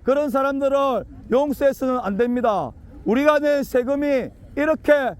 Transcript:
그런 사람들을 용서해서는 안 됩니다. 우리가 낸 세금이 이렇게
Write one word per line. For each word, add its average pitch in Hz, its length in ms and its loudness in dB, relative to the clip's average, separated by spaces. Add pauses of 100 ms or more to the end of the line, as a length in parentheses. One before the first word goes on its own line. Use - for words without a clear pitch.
그런 277 260 0
사람들을 277 720 0 (280)
용서해서는 262 680 0
안 202 180 -4
됩니다. 233 540 0 (340)
우리가 285 360 2
낸 294 240 0
세금이 269 680 -2 (260)
이렇게 302 360 2 (280)